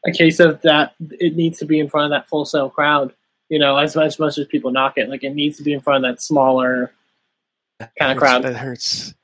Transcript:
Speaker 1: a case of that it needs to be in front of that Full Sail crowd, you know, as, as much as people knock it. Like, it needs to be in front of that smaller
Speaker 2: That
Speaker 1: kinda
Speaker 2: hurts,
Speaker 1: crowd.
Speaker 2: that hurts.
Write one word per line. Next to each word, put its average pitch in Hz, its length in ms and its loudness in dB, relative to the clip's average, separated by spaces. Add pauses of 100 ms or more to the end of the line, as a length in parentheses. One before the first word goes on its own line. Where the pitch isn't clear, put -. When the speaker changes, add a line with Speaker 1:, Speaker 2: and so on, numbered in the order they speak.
Speaker 1:
a 170 60 0
case 165 280 4
of 160 240 6
that 151 320 2 (160)
it 165 240 -2
needs 165 240 -2
to 139 60 -6
be 156 140 0
in 147 80 -2
front 147 240 -2
of 143 60 -2
that - 100 -6
Full 147 180 -4
Sail 135 260 -2
crowd, 147 420 0 (360)
you 151 100 0
know, 139 180 4
as, 147 180 0
as 156 220 0
much 151 220 -2
as 139 80 -6
people 127 240 -2
knock 131 260 0
it. 113 120 -2
Like, 135 140 -10
it 139 120 -8
needs 147 220 -2
to 147 60 -16
be 147 100 0
in 135 80 -4
front 139 220 0
of 127 80 -2
that 123 100 -10
smaller 127 680 0 (880)
Speaker 2:
That - 160 -16
Speaker 1:
kinda 135 200 0
Speaker 2:
hurts, 131 40 -6
Speaker 1:
crowd. 131 240 4
Speaker 2:
that 127 120 -4
hurts. - 580 -8 (100)